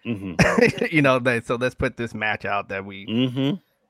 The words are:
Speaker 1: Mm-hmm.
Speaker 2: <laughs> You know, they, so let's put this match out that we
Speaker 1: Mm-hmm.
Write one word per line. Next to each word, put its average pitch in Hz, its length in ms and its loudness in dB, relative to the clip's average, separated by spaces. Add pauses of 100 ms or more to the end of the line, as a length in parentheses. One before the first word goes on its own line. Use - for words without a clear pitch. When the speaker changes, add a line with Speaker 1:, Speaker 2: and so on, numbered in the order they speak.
Speaker 1:
Mm-hmm. 107 800 2
Speaker 2:
<laughs> 165 80 -4
You 151 80 6
know, 131 160 6
they, 123 220 0
so 123 160 -2
let's 123 180 -2
put 127 220 -2
this 120 180 -6
match 107 300 -2
out 101 240 -2
that 98 160 -6
we 98 220 -14
Speaker 1:
Mm-hmm. 127 500 0 (340)